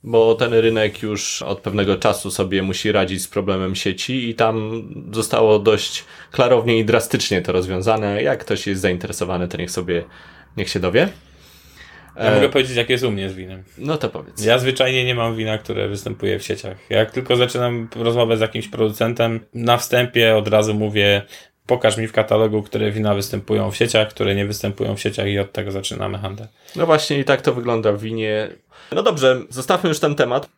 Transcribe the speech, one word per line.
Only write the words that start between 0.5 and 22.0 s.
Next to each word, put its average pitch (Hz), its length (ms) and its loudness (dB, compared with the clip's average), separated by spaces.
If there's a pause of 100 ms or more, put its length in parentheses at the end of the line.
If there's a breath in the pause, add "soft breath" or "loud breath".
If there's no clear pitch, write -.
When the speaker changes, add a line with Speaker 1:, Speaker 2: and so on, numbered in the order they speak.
Speaker 1:
rynek 110 480 2
już 104 400 -4
od 92 180 -4
pewnego 101 360 0
czasu 98 340 0
sobie 95 320 0
musi 98 300 -2
radzić 95 300 0
z - 60 -10
problemem 95 460 -2
sieci 117 540 -4
i 113 60 -6
tam 110 480 0 (300)
zostało 110 460 4
dość 104 460 2 (260 loud breath)
klarownie 120 480 4
i 110 60 2
drastycznie 104 580 2
to - 100 -4
rozwiązane. 101 720 0
Jak 139 180 0
ktoś - 260 -4
jest 95 140 -2
zainteresowany, 90 680 -2
to 87 80 -8
niech 87 140 -6
sobie, 87 340 -2 (520 loud breath)
niech 95 120 -4
się 98 120 -2
dowie. 104 280 2 (1080 loud breath)
Speaker 2:
Ja - 60 -8
Speaker 1:
E, 110 120 4
Speaker 2:
mogę 139 140 4
powiedzieć, 131 280 0
jak 117 140 0
jest 123 140 0
u 120 60 2
mnie 98 200 -4
z 95 40 -10
winem. 95 300 -14 (140)
Speaker 1:
No 151 180 -4
to 151 120 -4
powiedz. - 360 -10
Speaker 2:
Ja 120 140 4
zwyczajnie 127 460 0
nie 127 100 0
mam 113 220 -2
wina, 110 220 -2
które 104 300 -4
występuje 101 500 -4
w - 40 -8
sieciach. - 340 -8 (140)
Jak 107 200 0
tylko 127 260 -2
zaczynam 120 600 -2
rozmowę 117 400 0
z 110 40 -2
jakimś 110 280 -4
producentem, 113 720 -2 (140)
na 120 220 2
wstępie 120 600 2
od 107 120 0
razu 107 260 4
mówię: 104 480 2 (440 loud breath)
"Pokaż 113 300 2
mi 113 120 -4